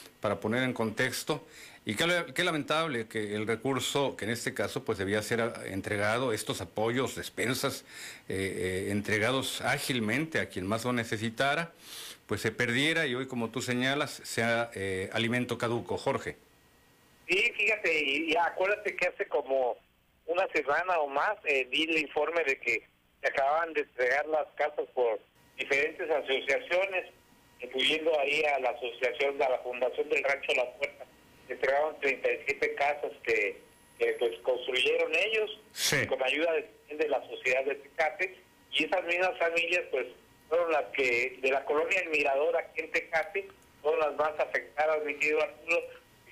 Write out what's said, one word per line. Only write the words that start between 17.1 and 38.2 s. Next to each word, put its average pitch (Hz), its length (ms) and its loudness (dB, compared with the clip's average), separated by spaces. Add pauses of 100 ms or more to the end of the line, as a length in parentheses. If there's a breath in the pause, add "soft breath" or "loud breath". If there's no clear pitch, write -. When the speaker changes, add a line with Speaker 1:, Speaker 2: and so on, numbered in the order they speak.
Speaker 2:
Sí, 202 300 2
fíjate, 196 460 2
y, 151 280 0
y 156 60 4
acuérdate 185 580 0
que 180 120 0
hace 196 200 -2
como 135 500 0 (500)
una 180 260 0
semana 160 460 2
o 147 80 2
más, 156 360 0
eh, 139 260 2
vi 151 140 0
el 160 140 0
informe 156 480 0
de 135 140 0
que 117 280 -2 (340)
se 135 60 0
acababan 151 460 2
de 147 80 0
entregar 135 460 0
las 156 280 0
casas 151 380 0
por 123 260 2 (380)
diferentes 147 520 0
asociaciones, 147 960 0 (540)
incluyendo 147 600 2
ahí 147 240 2
a 143 160 4
la 127 100 2
asociación, 127 720 -2
a 135 80 4
la 123 100 2
Fundación 123 480 -2
del 151 160 0
Rancho 139 320 0
La 123 220 0
Puerta, - 280 -8 (440)
entregaron 143 500 2
treinta 135 320 0
y - 140 0
siete 147 300 -2
casas 143 360 0 (120)
que, 107 360 2 (400)
que, 117 200 4
pues, 120 220 2
construyeron 135 720 2
ellos, 214 440 0 (140)
Speaker 1:
Sí. 135 340 2
Speaker 2:
con 131 160 0
ayuda 151 300 2
de, - 420 -4
de 151 140 0
la 127 180 2
sociedad 131 380 0
de 135 100 0
Tecate, - 600 -2 (340)